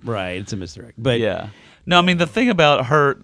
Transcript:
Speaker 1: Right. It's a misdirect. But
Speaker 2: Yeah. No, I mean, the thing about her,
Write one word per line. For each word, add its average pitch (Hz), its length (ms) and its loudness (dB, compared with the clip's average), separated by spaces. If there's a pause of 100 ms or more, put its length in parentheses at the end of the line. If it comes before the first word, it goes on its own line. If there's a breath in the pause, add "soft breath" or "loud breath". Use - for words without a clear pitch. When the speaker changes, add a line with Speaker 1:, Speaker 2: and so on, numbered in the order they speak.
Speaker 1:
Right. 95 360 -6
It's 104 120 -10
a 110 40 -8
misdirect. - 420 -14
But 117 220 0
Speaker 2:
Yeah. 95 260 -2 (400 soft breath)
No, 175 120 2
I - 20 4
mean, 180 160 2
the 170 100 0
thing 240 220 0
about 147 380 4
her, 143 380 2